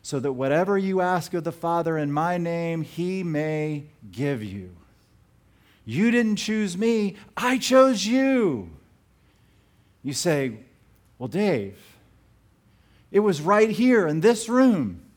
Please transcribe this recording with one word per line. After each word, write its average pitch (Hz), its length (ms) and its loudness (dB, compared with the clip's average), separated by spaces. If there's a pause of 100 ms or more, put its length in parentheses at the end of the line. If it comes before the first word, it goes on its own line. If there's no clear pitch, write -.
so 143 180 -6
that 139 120 -4
whatever 151 460 0
you 190 220 -2
ask 180 340 -2
of 170 100 -4
the 165 80 -6
Father 165 460 -2
in 147 120 -2
my 165 280 -2
name, 170 440 -4
he 180 400 -6
may 156 600 -4 (280)
give 131 300 -4
you." 95 280 -12 (1120)
You 170 260 0
didn't 226 260 2
choose 208 420 -4
me, 220 380 0 (200)
I 247 220 0
chose 254 480 4
you. 226 640 0 (1300)
You 143 100 -8
say, 135 460 -2 (600)
"Well, 127 100 -8
Dave, 123 480 -2 (1300)
it 196 100 4
was 196 220 0
right 208 280 4
here 220 360 4
in 156 140 0
this 226 280 2
room 214 540 2 (140)